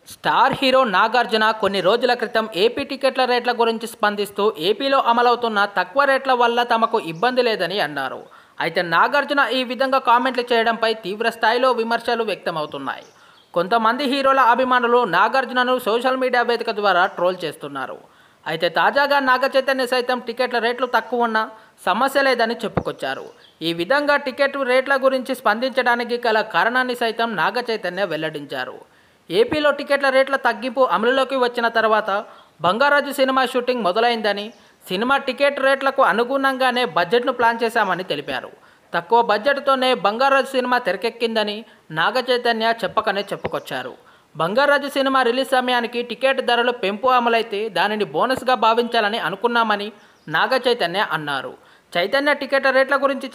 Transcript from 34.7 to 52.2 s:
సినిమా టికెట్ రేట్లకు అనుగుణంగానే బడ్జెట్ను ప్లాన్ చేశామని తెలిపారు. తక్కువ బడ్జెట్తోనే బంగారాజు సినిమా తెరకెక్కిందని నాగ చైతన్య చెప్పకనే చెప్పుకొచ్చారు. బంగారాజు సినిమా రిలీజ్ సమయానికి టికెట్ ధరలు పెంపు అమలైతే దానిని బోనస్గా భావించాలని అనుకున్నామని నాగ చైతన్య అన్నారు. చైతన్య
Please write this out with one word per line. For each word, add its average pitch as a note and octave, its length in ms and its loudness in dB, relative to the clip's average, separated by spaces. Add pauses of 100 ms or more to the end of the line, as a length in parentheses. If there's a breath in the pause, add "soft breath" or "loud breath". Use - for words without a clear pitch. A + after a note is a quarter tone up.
సినిమా A#3+ 300 0
టికెట్ C4+ 420 -2
రేట్లకు C4+ 440 2
అనుగుణంగానే B3 840 0
బడ్జెట్ను A#3 460 0
ప్లాన్ A#3 320 0
చేశామని G3+ 400 0
తెలిపారు. C#3+ 460 -6 (440 soft breath)
తక్కువ F3 280 2
బడ్జెట్తోనే B3+ 720 0
బంగారాజు B3 520 2
సినిమా B3+ 320 -2
తెరకెక్కిందని A3 880 -4 (260 loud breath)
నాగ G3 400 0
చైతన్య A#3 420 0 (100)
చెప్పకనే G3 380 -2
చెప్పుకొచ్చారు. C#3+ 720 -8 (420 soft breath)
బంగారాజు C4 520 2
సినిమా C4 340 0
రిలీజ్ B3+ 280 0
సమయానికి B3 520 0
టికెట్ B3+ 440 -2
ధరలు A#3+ 260 2
పెంపు A3 360 -2
అమలైతే A3+ 600 0
దానిని G3+ 340 0
బోనస్గా A#3 500 0
భావించాలని A3+ 640 2
అనుకున్నామని G#3+ 760 -2 (360 soft breath)
నాగ G3+ 400 0
చైతన్య F#3+ 440 0
అన్నారు. C#3+ 420 -6 (440 soft breath)
చైతన్య C4+ 360 0